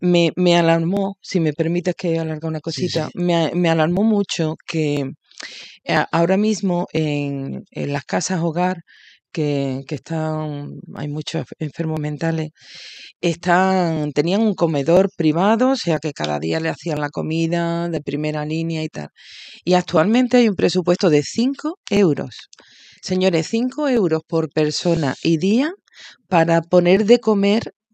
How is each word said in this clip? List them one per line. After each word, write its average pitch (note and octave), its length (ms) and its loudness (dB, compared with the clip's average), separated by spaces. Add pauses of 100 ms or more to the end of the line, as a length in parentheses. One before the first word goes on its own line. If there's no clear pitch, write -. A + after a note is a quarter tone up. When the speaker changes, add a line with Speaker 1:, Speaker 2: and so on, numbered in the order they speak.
Speaker 1:
me, F3 340 4
me F3+ 200 4
alarmó, E3+ 680 2
si - 180 -2
me D#3 140 2
permites E3+ 420 -2
que E3 220 -2
alargue D#3 300 -6
una D#3+ 100 -6
Speaker 2:
Sí, - 40 -10
Speaker 1:
cosita, D#3+ 460 -4
Speaker 2:
sí. - 40 -12 (100)
Speaker 1:
me F3 140 2
a-, D#3+ 180 0
me F3 160 2
alarmó E3+ 340 2
mucho G3 520 0 (100)
que, D3 440 -2 (760)
eh, D#3+ 280 0
ahora E3+ 240 2
mismo G3 560 0
en, C#3+ 800 -4
en C#3+ 220 -6
las C#3+ 120 -6
casas F#3 380 -4
hogar, F3 360 -2 (540)
que, C#3 560 -2
que D#3 80 -6
están, D#3 760 -6 (220)
hay D3 140 -8
muchos D3 380 -6 (120)
enfermos D#3+ 420 -6
mentales, D#3 500 -4 (720)
están, E3+ 920 2
tenían F3 300 0
un G#3+ 120 2
comedor E3 600 2
privado, G3 560 2
o C4+ 40 0
sea D#3+ 220 -2
que D3+ 140 -6
cada D3+ 260 -4
día D#3+ 220 -2
le D#3+ 80 -2
hacían D3+ 320 -4
la D3 100 -4
comida E3+ 800 -2
de D#3+ 140 -4
primera D3+ 420 -4
línea D#3+ 400 -4
y D#3 40 -6
tal. D3 200 -10 (560)
Y F3 100 2
actualmente A3 640 2
hay A#3 100 6
un F#3+ 80 0
presupuesto F3+ 540 2
de D3 140 4
cinco C4+ 540 -2 (120)
euros. F3+ 580 0 (540)
Señores, F#3 460 0
cinco B3+ 400 -2
euros F3+ 400 2
por D#3+ 220 -2
persona D#3 720 0
y E3 160 2
día A#3 340 2 (560)
para E3 340 4
poner F3+ 440 4
de A#3+ 140 6
comer G3+ 540 2 (200)